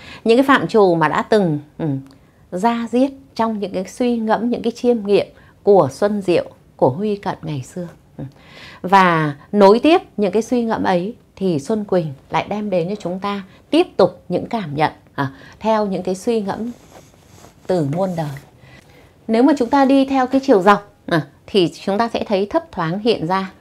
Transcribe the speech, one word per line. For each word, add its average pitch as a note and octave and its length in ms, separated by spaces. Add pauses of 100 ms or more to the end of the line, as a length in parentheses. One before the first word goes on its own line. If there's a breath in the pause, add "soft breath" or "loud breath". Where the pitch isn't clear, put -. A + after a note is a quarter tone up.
(240 loud breath)
Những A3+ 120
cái C4+ 100
phạm B3+ 220
trù G3 260
mà D#3+ 140
đã E3 140
từng, F3+ 360 (200)
ừ, E3 80 (680 soft breath)
ra A#3 380
diết C4 200 (240)
trong A3+ 260
những F#3+ 120
cái F#3 160
suy A#3+ 280
ngẫm, A3 340
những G#3 120
cái A3+ 100
chiêm A#3 340
nghiệm G3+ 200 (360 soft breath)
của F#3 300
Xuân G#3 300
Diệu, F3 220 (320)
của D3 140
Huy G3+ 260
Cận G3 260
ngày D3+ 200
xưa. F3 260 (300)
Ừ. C#3+ 60 (580 loud breath)
Và F3 540 (160 loud breath)
nối G3+ 260
tiếp D#4 200 (180)
những G3+ 160
cái A3 100
suy A#3+ 220
ngẫm A3 200
ấy G3 300 (220)
thì F3+ 220
Xuân G#3+ 260
Quỳnh E3+ 280 (180)
lại D#3+ 180
đem G#3 220
đến F3 180
cho G#3 60
chúng F#3 260
ta G3+ 220 (280 loud breath)
tiếp E4 160 (100)
tục F#3 320
những F3 180
cảm F3 300
nhận, D3+ 160 (220)
à, C3+ 180 (280 loud breath)
theo G#3+ 260
những F#3 160
cái F#3 120
suy A3+ 260
ngẫm G3+ 300 (960)
từ F3 200 (100)
muôn F#3+ 200
đời. C#3+ 200 (920 soft breath)
Nếu A3+ 140
mà D#4 160
chúng A#3 120
ta C#4 140
đi C4+ 200
theo C4+ 220
cái C4 180
chiều G#3 180
dọc, G3+ 300 (140)
à, D#3 200 (200)
thì E3+ 260 (120)
chúng G3 140
ta A#3 100
sẽ A#3 160
thấy G3+ 220
thấp E4 260
thoáng E3+ 260
hiện G#3 280
ra F#3+ 340